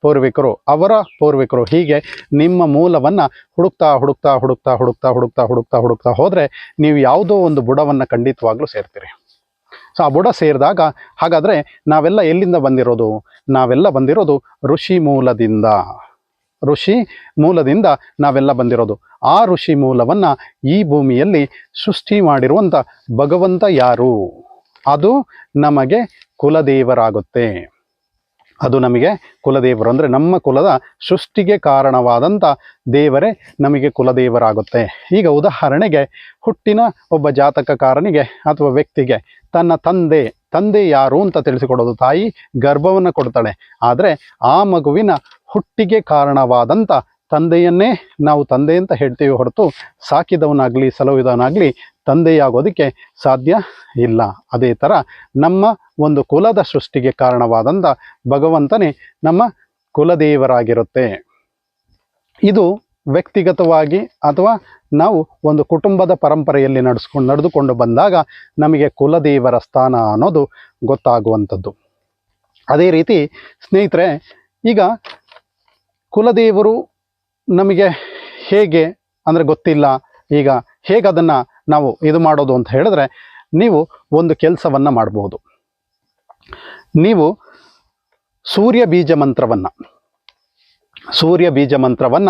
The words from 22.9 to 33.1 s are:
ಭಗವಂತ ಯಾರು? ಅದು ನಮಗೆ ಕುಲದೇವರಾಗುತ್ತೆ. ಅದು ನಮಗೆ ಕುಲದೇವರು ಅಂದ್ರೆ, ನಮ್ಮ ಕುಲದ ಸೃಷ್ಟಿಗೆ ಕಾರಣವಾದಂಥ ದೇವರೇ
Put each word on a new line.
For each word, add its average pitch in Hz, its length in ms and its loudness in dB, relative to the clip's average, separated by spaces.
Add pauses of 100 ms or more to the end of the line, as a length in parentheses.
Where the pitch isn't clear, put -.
ಭಗವಂತ 175 540 0
ಯಾರು? 123 640 0 (540)
ಅದು 190 400 0 (300)
ನಮಗೆ 147 800 -2
ಕುಲದೇವರಾಗುತ್ತೆ. 120 1400 -2 (840)
ಅದು 135 160 0
ನಮಗೆ 127 640 -2
ಕುಲದೇವರು 123 500 0
ಅಂದ್ರೆ, 139 180 0
ನಮ್ಮ 156 300 0
ಕುಲದ 139 420 0 (280)
ಸೃಷ್ಟಿಗೆ 190 500 -2
ಕಾರಣವಾದಂಥ 135 880 0 (480)
ದೇವರೇ 147 680 0